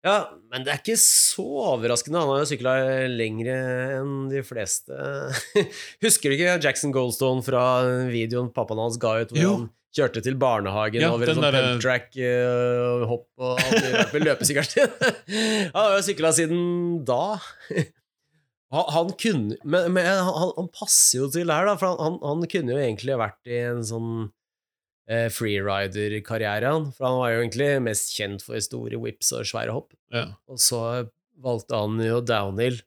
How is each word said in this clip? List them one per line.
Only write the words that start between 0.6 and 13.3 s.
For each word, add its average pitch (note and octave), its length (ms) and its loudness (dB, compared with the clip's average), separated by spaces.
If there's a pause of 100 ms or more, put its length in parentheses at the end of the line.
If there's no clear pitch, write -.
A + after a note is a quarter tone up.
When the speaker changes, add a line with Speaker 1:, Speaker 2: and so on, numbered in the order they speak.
Speaker 1:
det C#3 80 -2
er - 80 -2
ikke A3 180 -2
så - 460 4 (220)
overraskende. B2 560 2
Han D3 100 2
har C3+ 80 4
jo D3 80 2
syklet C3 640 0
lengre A2+ 440 -2 (420)
enn C#3 160 -4 (180)
de C#3 100 -2
fleste. A#2 540 -6 (560)
<laughs> - 540 -2
Husker E3 260 2
du C3+ 60 2
ikke F3+ 240 2
Jackson C#3 340 0
Goldstone C3 480 0
fra B2 200 2 (420)
videoen A#2+ 500 -2
pappaen A2 240 -2
hans A#2 180 -2
ga A2+ 220 0
ut, A2+ 140 -4
hvor D3 80 2
Speaker 2:
Jo. F#3+ 100 4
Speaker 1:
han C#3+ 160 -2 (300)
kjørte A#2 260 0
til C3 160 -2
barnehagen G#2+ 640 2
Speaker 2:
Ja, E3 80 4
Speaker 1:
over A#2+ 160 0
en D#3 60 2
Speaker 2:
den D#3 80 2
Speaker 1:
sånn D3 80 4
Speaker 2:
der, C3+ 100 4
Speaker 1:
pump B2 240 2
track, B2+ 320 0
eh, B2 920 2
hopp A#2+ 280 -4